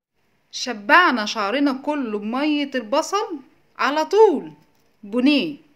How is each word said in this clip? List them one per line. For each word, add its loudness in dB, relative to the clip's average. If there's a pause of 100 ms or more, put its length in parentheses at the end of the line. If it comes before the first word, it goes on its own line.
(520)
شبعنا 2
شعرنا 0
كله -4
بمية -2
البصل، -2 (380)
على 0
طول 4 (520)
بونيه، 2 (200)